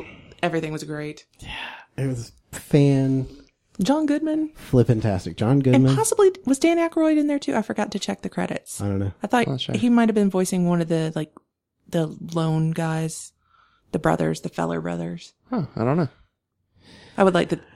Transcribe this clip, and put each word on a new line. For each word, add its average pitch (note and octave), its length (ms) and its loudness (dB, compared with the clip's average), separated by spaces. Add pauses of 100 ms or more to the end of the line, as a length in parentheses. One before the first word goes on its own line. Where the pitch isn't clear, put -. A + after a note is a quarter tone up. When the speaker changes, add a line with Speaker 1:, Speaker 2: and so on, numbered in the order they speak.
Speaker 1:
I, - 300 -20 (100)
everything D#3+ 300 -2
was D#3 120 -8
great. D3+ 420 -10 (140)
Speaker 2:
Yeah. - 100 -14 (480)
It C3 80 -2
was B2 260 -6 (200)
fan- C3+ 760 2 (560)
Speaker 1:
John D4 240 2
Goodman. D#4 460 -2 (180)
Speaker 2:
Flippantastic. A2 680 2
John C#3 240 2
Goodman. C3 280 4
Speaker 1:
And C3+ 80 2
possibly, G#4 340 4 (160)
was C4+ 120 0
Dan E4+ 200 2
Aykroyd D#4+ 400 2
in D4 80 2
there C#4+ 140 0
too? C#4 140 -4
I A3+ 60 0
forgot G#3 320 -6
to G3+ 60 -4
check - 240 -8
the F#3 80 -6
credits. - 500 -6
Speaker 2:
I G2+ 80 -4
don't G2 120 0
know. G2 120 -2 (100)
Speaker 1:
I G#3 40 -4
thought A#3+ 200 0
Speaker 3:
Not C3 140 -4
sure. - 160 -4
Speaker 1:
he A#3 140 2
might A#3 180 4
have G#3+ 60 2
been G3+ 160 2
voicing F#3 360 0
one F3 140 2
of E3 80 -2
the, D#3+ 260 0
like, D#3 180 -6 (560)
the E3 180 0 (260)
lone D#3+ 380 0
guys, D#3+ 600 -4 (600)
the F3 60 0
brothers, D#3+ 420 0
the E3+ 80 -8
Feller E3+ 320 -4
brothers. E3+ 540 -8 (160)
Speaker 3:
Huh, G3+ 160 -4 (100)
I A2 80 -2
don't C#3 140 0
know. D#3 100 0 (1080)
Speaker 1:
I G3 60 6
would F#3+ 80 6
like E3+ 160 2
that E3 120 -4 (160)